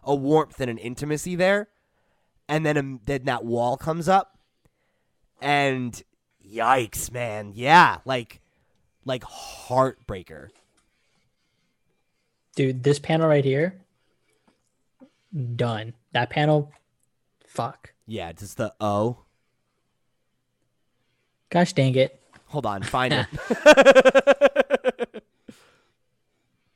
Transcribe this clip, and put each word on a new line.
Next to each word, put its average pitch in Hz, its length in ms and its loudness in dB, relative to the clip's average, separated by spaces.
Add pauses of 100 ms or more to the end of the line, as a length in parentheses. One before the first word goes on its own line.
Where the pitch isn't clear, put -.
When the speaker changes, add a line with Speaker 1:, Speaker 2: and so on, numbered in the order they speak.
Speaker 1:
a 139 100 -2
warmth 143 460 0
and 127 100 -4
an 117 80 -6
intimacy 147 580 -8
there. 196 340 0 (800)
And 156 180 -2
then, 151 120 0
um, 135 280 -6
then 139 180 -6
that 120 220 -4
wall 120 320 -2
comes 160 320 -6
up, 190 280 0 (1040)
and 135 640 -2 (420)
yikes, 113 680 -2
man. 107 440 -10
Yeah, 127 500 6
like, 123 360 -6 (640)
like, 131 180 -6
heartbreaker. - 1300 -6 (2000)
Speaker 2:
Dude, 131 280 -2
this 143 160 2
panel 160 280 0
right 147 180 4
here, 151 340 -2 (1800)
done. 113 380 -6 (180)
That 120 180 -2
panel, 151 420 0 (760)
fuck. - 460 -10 (120)
Speaker 1:
Yeah, 95 280 -12
just - 240 -18
the 107 240 -8
O. 107 380 -2 (2250)
Speaker 2:
Gosh 175 240 2
dang 131 220 2
it. 131 240 0 (280)
Speaker 1:
Hold 143 180 -6
on, 101 180 -6
find 127 300 -2
it. 131 180 -2
<laughs> 269 1900 4 (1500)